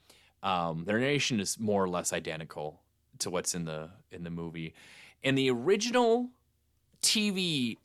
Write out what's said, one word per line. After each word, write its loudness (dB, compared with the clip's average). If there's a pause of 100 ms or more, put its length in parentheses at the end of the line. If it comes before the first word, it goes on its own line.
(420)
Um, 0
their 0
narration 2
is -4
more 2
or 2
less -2
identical -8 (380)
to -4
what's -2
in -2
the, -8 (220)
in -12
the -8
movie. -8 (500)
In 2
the 4
original 4 (720)
T 2
V 0